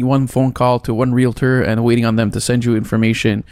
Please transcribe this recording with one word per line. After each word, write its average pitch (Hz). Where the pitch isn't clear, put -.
one 135
phone 131
call 123
to 117
one 123
realtor 127
and 110
waiting 117
on 110
them 110
to 113
send 120
you 120
information. 110